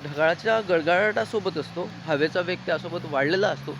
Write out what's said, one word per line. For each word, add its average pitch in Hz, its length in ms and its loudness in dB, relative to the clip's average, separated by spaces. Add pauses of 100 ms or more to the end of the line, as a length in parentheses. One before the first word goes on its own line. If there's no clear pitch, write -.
ढगाळाच्या 165 560 2
गडगडाटासोबत 190 960 2
असतो, 170 300 -6 (160)
हवेचा 156 360 2
वेग 175 260 -2
त्यासोबत 170 380 -2
वाढलेला 156 440 2
असतो. 147 320 -6